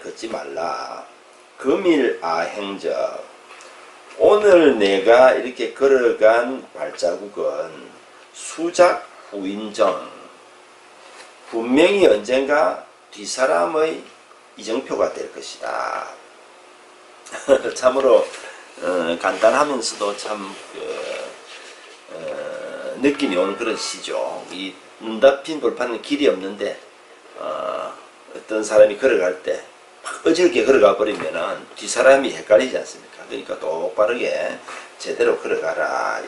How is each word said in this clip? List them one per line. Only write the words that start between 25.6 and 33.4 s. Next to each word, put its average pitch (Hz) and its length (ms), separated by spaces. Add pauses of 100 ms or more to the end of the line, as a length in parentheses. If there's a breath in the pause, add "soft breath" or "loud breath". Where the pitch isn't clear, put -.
돌판은 117 400
길이 143 280
없는데, 95 500 (600)
어, 73 540 (440)
어떤 110 260
사람이 104 360
걸어갈 95 440
때 - 300 (300)
막 - 240
어지럽게 165 380
걸어가 104 320
버리면은 90 720 (100)
뒷사람이 127 560
헷갈리지 127 460
않습니까? - 500
그러니까 - 300